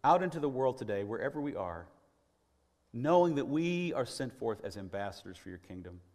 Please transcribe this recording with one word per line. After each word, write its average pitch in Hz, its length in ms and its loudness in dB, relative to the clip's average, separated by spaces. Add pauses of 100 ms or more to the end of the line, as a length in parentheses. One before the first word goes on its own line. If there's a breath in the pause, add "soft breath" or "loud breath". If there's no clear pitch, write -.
out 175 220 6
into 165 160 -2
the 143 80 2
world 131 300 2
today, 101 260 -2
wherever 117 380 -4
we 143 160 -4
are, 85 300 -6 (1040)
knowing 165 420 6
that 139 140 0
we 170 420 0
are 127 140 0
sent 123 260 -6
forth 110 320 -4
as 101 140 -6
ambassadors 98 580 -8
for - 140 -16
your 90 80 -10
kingdom 90 420 -14 (160)